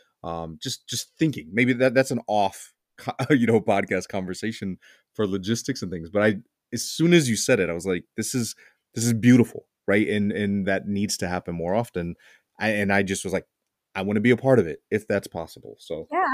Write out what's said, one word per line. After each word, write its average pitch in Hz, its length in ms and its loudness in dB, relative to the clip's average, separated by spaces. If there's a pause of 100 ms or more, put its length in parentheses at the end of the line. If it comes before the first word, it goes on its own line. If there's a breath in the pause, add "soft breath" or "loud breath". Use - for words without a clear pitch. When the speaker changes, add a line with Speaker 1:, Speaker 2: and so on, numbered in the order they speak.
(240 soft breath)
Speaker 1:
um, 82 380 -8
just, - 260 -8
just - 300 -10
thinking, 131 340 -2
maybe 123 220 2
that, 123 220 2
that's 131 160 2
an 120 160 -2
off, 101 460 -2 (260)
<laughs> - 320 -6
you 120 160 4
know, 113 120 4
podcast 98 480 0
conversation 92 720 -6 (380 soft breath)
for 110 100 0
logistics 101 560 -4
and 90 100 -6
things. 82 200 -10
But 104 100 2
I, 107 140 4 (360)
as 117 120 -6
soon 170 320 2
as 151 120 4
you 110 100 0
said 123 220 2
it, 85 120 0
I - 20 -4
was 87 140 -6
like, 92 160 0 (140)
"This 113 180 -6
is, 117 180 -2 (400 soft breath)
this 113 100 -4
is 117 100 4
beautiful," 120 520 4 (220)
right? 104 200 2
And, 104 240 0
and 101 360 -2
that 98 200 -2
needs 101 300 -2
to 92 100 -4
happen 90 280 -4
more 85 180 -4
often. 90 400 -4 (460 soft breath)
I, 107 100 0
and 101 240 0
I 101 80 4
just 95 220 -2
was 92 100 -4
like, 90 140 -4 (480)
"I 95 80 -4
wanna 104 160 0
be 117 100 4
a 123 80 6
part 131 220 4
of 85 80 2
it 73 240 -8
if 107 160 -2
that's 101 200 -2
possible." - 520 -12
So - 320 -8
Speaker 2:
Yeah, 359 220 0